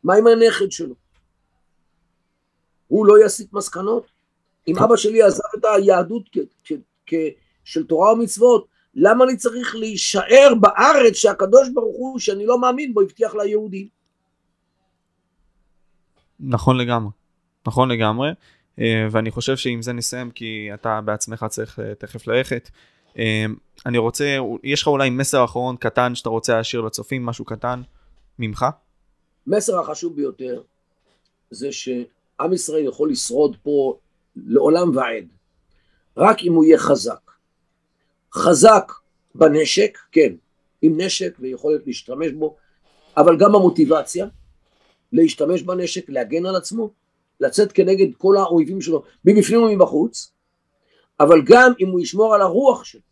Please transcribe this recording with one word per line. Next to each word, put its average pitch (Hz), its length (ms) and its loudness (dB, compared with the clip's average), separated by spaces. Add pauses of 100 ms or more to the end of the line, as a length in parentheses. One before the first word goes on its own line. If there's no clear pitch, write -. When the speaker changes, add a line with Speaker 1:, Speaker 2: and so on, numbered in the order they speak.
Speaker 1:
מה 180 100 2
עם 220 120 4
הנכד 226 440 2
שלו? 131 240 -12 (1900)
הוא 202 180 2
לא 208 180 8
יסיק - 280 -4
מסקנות? 196 540 -8 (640)
אם - 60 -2
Speaker 2:
טוב. - 80 0
Speaker 1:
אבא 226 140 4
שלי 220 260 0
עזב 196 200 2 (160)
את - 60 -4 (120)
היהדות 196 460 0 (100)
כ-, - 60 -6 (260)
כ-, - 80 -12 (340)
כ-, - 80 -8 (500)
של - 220 -8
תורה 180 260 2
ומצוות, 226 540 2 (280)
למה 226 300 4
אני 262 120 0
צריך 233 400 -8
להישאר 226 840 4
בארץ 233 540 4
שהקדוש 214 540 2
ברוך 233 280 -6
הוא, 254 220 -10
שאני 202 280 -6
לא 247 140 0
מאמין 254 340 -4
בו, 208 60 0
הבטיח 208 340 -4
ליהודים? 208 540 -6 (2500)
Speaker 2:
נכון 127 360 0
לגמרי. 120 340 -4 (560)
נכון 123 240 0
לגמרי. 117 400 -2 (480)
אה, 113 320 -2
ואני 110 200 -4
חושב 131 260 -6
שעם 120 260 -8
זה 123 100 -10
נסיים, 120 380 -10
כי 110 440 -14
אתה 110 260 -6
בעצמך 110 480 -8
צריך, 110 320 -12
אה, 107 140 -10
תכף 107 320 -18
ללכת. 123 440 -4 (480)
אה, 110 260 -4 (420)
אני 120 120 -2
רוצה, 139 380 -4 (280)
יש 139 180 -4
לך - 60 -2
אולי 135 220 0
מסר 131 340 0
אחרון 123 320 -8
קטן 123 380 -4
שאתה - 140 -10
רוצה 113 280 -4
להשאיר 113 260 -6
לצופים, 120 440 -10
משהו 117 180 -12
קטן 123 380 -10 (560)
ממך? 110 280 -6 (800)
Speaker 1:
מסר 226 340 -2
החשוב 151 360 -10
ביותר 127 460 -10 (880)
זה 120 220 -12
שעם 127 800 -10
ישראל 156 320 -4
יכול 147 260 -4
לשרוד 131 520 -2
פה 139 340 -2 (400)
לעולם 147 600 0
ועד, 117 320 -6 (880)
רק 214 260 2
אם 175 100 -2
הוא 160 120 4
יהיה 156 140 6
חזק. 127 520 -4 (1040)
חזק 180 580 4 (420)
בנשק, 160 640 2 (140)
כן, 139 200 4 (500)
עם 160 180 2
נשק 185 400 -6
ויכולת 143 460 -6
להשתמש 135 460 -10
בו, 151 240 -8 (600)
אבל 165 220 6
גם 202 160 6
המוטיבציה 175 720 2 (840)
להשתמש 160 500 0
בנשק, 180 480 -8
להגן 139 360 -6
על 190 100 -4
עצמו, 214 340 -8 (500)
לצאת 196 320 -2
כנגד 190 460 2
כל 196 180 2
האויבים 175 440 0
שלו, 151 220 -6 (220)
מבפנים 214 380 4
ומבחוץ, 196 720 0 (880)
אבל 156 240 6
גם 247 360 8
אם 190 80 -2
הוא 180 120 -2
ישמור 208 340 0
על 202 60 2
הרוח 220 440 0
שלו. - 160 -20 (100)